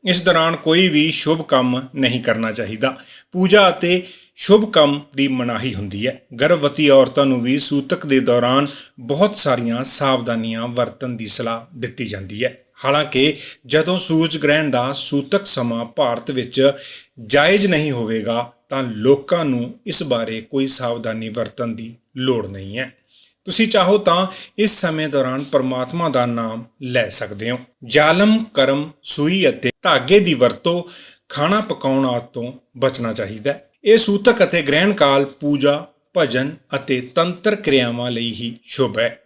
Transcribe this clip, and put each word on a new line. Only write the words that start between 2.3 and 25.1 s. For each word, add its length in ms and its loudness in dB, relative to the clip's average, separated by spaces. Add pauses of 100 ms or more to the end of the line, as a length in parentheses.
ਚਾਹੀਦਾ। 440 -4 (360)
ਪੂਜਾ 380 4
ਅਤੇ 320 0 (340)
ਸ਼ੁਭ 360 4
ਕੰਮ 280 2 (160)
ਦੀ 120 0
ਮਨਾਹੀ 460 -4
ਹੁੰਦੀ 340 -8
ਹੈ। 140 -6 (180)
ਗਰਭਵਤੀ 500 0
ਔਰਤਾਂ 360 4
ਨੂੰ 160 -2
ਵੀ 180 -2
ਸੂਤਕ 460 0
ਦੇ 140 2
ਦੌਰਾਨ 480 0 (320)
ਬਹੁਤ 380 -2
ਸਾਰੀਆਂ 460 0
ਸਾਵਧਾਨੀਆਂ 840 0
ਵਰਤਣ 420 -4
ਦੀ 180 -6
ਸਲਾਹ 520 0
ਦਿੱਤੀ 260 -8
ਜਾਂਦੀ 380 -6
ਹੈ। 140 -4 (280)
ਹਾਲਾਂਕਿ 500 0 (300)
ਜਦੋਂ 320 0
ਸੂਰਜ 400 2
ਗ੍ਰਹਿਣ 320 0
ਦਾ 240 -2
ਸੂਤਕ 520 0
ਸਮਾਂ 400 0
ਭਾਰਤ 460 -4
ਵਿੱਚ 400 0 (540)
ਜਾਇਜ਼ 420 4
ਨਹੀਂ 240 2
ਹੋਵੇਗਾ 600 -4 (180)
ਤਾਂ 140 -4
ਲੋਕਾਂ 600 0
ਨੂੰ 280 -4 (140)
ਇਸ 160 2
ਬਾਰੇ 380 -4
ਕੋਈ 260 -4
ਸਾਵਧਾਨੀ 600 -2
ਵਰਤਣ 380 -6
ਦੀ 280 -10 (220)
ਲੋੜ 300 -2
ਨਹੀਂ 300 -10
ਹੈ। 140 -6 (540)
ਤੁਸੀਂ 220 4
ਚਾਹੋ 300 4
ਤਾਂ 300 2 (300)
ਇਸ 220 4
ਸਮੇਂ 300 0
ਦੌਰਾਨ 340 -2